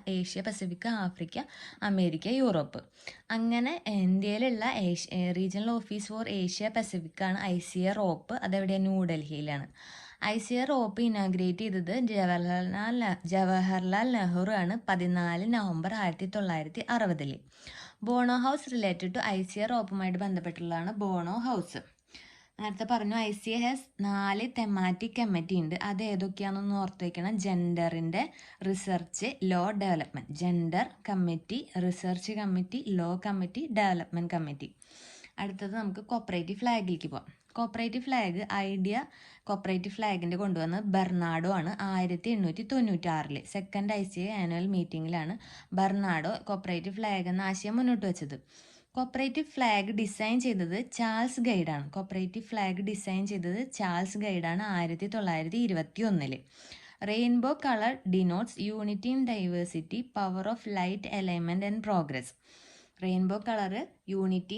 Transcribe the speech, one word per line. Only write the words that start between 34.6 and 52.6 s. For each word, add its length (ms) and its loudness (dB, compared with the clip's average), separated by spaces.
അടുത്തത് 360 -6
നമുക്ക് 260 -4
കോപ്പറേറ്റീവ് 580 -2
ഫ്ലാഗിലേക്ക് 500 0
പോവാം. 320 -12
കോപ്പറേറ്റീവ് 520 -4
ഫ്ലാഗ്, 480 0
ഐഡിയ 520 0
കോപ്പറേറ്റീവ് 500 -2
ഫ്ലാഗിൻ്റെ 420 0
കൊണ്ടുവന്നത് 480 0
ബെർണാഡോ 640 2
ആണ് 300 0
ആയിരത്തി 500 0
എണ്ണൂറ്റി 320 0
തൊണ്ണൂറ്റാറില്. 840 0
സെക്കൻഡ് 460 -2
ഐ 120 0
സി 160 -6
എ 120 -2
ആനുവൽ 340 0
മീറ്റിംഗിലാണ് 720 -2
ബെർണാഡോ 680 2
കോപ്പറേറ്റീവ് 500 -4
ഫ്ലാഗ് 340 -2
എന്ന 140 0
ആശയം 340 -2
മുന്നോട്ട് 300 2
വെച്ചത്. 340 -4
കോപ്പറേറ്റീവ് 540 -2
ഫ്ലാഗ് 460 2
ഡിസൈൻ 480 0
ചെയ്തത് 520 0
ചാൾസ് 480 0
ഗൈഡാണ്. 500 2
കോപ്പറേറ്റീവ് 540 -4
ഫ്ലാഗ് 380 -2